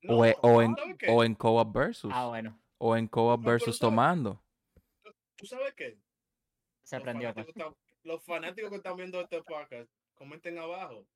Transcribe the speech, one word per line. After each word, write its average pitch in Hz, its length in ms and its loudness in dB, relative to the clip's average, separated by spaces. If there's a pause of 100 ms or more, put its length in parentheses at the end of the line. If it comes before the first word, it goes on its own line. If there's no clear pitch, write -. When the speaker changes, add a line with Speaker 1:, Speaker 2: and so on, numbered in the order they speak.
Speaker 1:
No, 117 160 2
Speaker 2:
O 117 80 8
en, 113 160 6
o 117 200 8
en, 117 140 4
Speaker 1:
¿sabe - 220 -8
qué? - 120 -4
Speaker 2:
o 117 140 6
en 113 120 0
co-op 113 380 2
versus. 147 400 -4
Speaker 3:
Ah, 123 140 -4
bueno. 113 320 -10 (180)
Speaker 2:
O 113 180 0
en 113 120 -2
co-op 117 320 2
Speaker 1:
No, 117 40 -10
pero 120 100 2
Speaker 2:
versus 117 240 -2
Speaker 1:
¿sabe? 117 140 2
Speaker 2:
tomando. 123 520 0 (600)
Speaker 1:
¿Tú, 214 80 -20 (240)
tú 202 100 -20
sabes 269 300 -8
qué? 117 220 -14 (840)
Speaker 3:
Se - 120 -12
Speaker 1:
Los 123 60 -8
Speaker 3:
aprendió, 120 320 -6
Speaker 1:
fanáticos 110 200 -14
Speaker 3:
pues. 170 140 -12
Speaker 1:
están, 151 80 -16 (280)
los 165 200 -12
fanáticos 175 480 -10
que 202 60 -14
están 190 200 -10
viendo 185 240 -10
este 170 220 -8
podcast, 143 460 -16 (260)
comenten 160 420 -16
abajo 165 480 -14 (100)